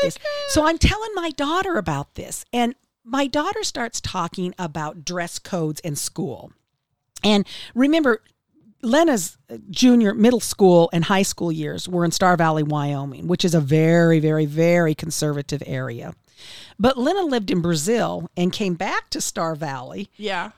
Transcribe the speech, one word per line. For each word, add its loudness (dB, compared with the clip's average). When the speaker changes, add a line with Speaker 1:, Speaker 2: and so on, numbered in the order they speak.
Speaker 1:
my 2
Speaker 2:
this. -8
Speaker 1:
God. -14
Speaker 2:
So 2
I'm 2
telling -2
my -4
daughter -2
about -4
this, -14
and 0
my -2
daughter -4
starts -8
talking -6
about -8
dress -8
codes -4
in -6
school. -8
And 2
remember, 2
Lena's 2
junior, 6
middle 4
school 6
and 0
high 2
school -2
years -6
were 0
in 2
Star 4
Valley, 2
Wyoming, -4
which 0
is 2
a 4
very, 4
very, 2
very 2
conservative -6
area. -8
But 2
Lena 0
lived -2
in 0
Brazil -2
and 0
came -4
back -6
to -4
Star -4
Valley -10
Speaker 1:
Yeah. -6